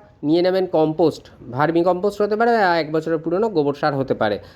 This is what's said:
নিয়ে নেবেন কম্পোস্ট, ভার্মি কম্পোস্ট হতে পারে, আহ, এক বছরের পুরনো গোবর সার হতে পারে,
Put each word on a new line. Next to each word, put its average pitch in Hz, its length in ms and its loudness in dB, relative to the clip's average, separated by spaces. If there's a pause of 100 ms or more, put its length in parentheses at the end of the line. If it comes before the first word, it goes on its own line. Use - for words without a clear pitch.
(240)
নিয়ে 160 180 2
নেবেন 185 240 2
কম্পোস্ট, 156 840 0
ভার্মি 160 320 0
কম্পোস্ট 185 380 0
হতে 208 140 0
পারে, 233 160 2
আহ, 196 260 2
এক 151 140 -2
বছরের 160 260 -2
পুরনো 175 320 -2
গোবর 147 240 0
সার 143 220 -2
হতে 135 180 -2
পারে, 104 260 -2 (160)